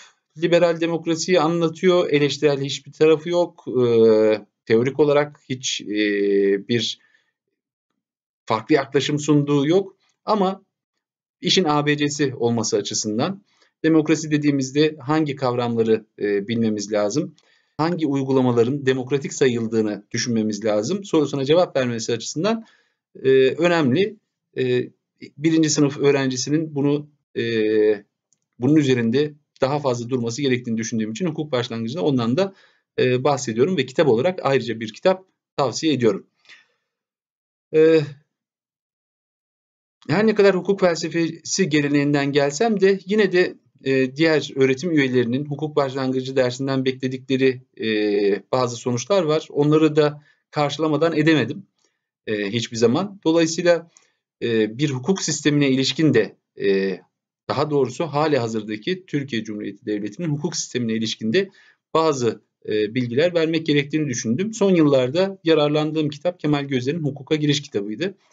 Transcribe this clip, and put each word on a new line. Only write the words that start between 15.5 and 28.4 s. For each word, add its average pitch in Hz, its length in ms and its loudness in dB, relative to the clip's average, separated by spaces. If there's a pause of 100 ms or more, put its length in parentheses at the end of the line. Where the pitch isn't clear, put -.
e, 101 280 -2
bilmemiz 107 440 -2
lazım? 104 440 -2 (420)
Hangi 160 300 -2
uygulamaların 131 800 0
demokratik 131 480 -2
sayıldığını 113 800 0
düşünmemiz 107 540 -4
lazım 113 380 -2
sorusuna 147 420 -2
cevap 170 300 2
vermesi 120 380 -2
açısından, 202 520 -4 (580)
e, 131 60 2 (180)
önemli. 170 720 0 (400)
E, 123 320 -2 (480)
birinci 160 320 2
sınıf 143 280 0
öğrencisinin 139 800 0
bunu, 143 340 -2 (280)
e, 117 60 -2 (1160)